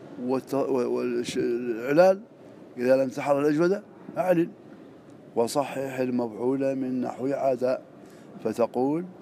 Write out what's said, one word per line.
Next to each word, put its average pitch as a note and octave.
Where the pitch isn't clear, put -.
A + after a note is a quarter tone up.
والت-، B2+
و-، C3
والش-، B2
الإعلال B2+
إذا C3
لم B2+
تحضر C#3
الأجودة E3+
أعلن، E3
وصحح C3
المفعول B2+
من B2+
نحو B2+
عدا، C3
فتقول B2